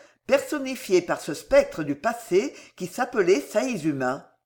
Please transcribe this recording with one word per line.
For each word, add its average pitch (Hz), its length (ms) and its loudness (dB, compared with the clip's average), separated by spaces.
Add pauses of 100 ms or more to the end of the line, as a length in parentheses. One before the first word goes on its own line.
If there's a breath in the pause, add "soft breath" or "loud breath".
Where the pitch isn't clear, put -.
(260 loud breath)
personnifiés 262 760 0
par 156 180 -2
ce 156 140 -6
spectre - 480 2
du 143 140 -2
passé 226 580 0 (220 loud breath)
qui 180 100 -8
s'appelait 233 540 2
Saizuma. 151 1040 -2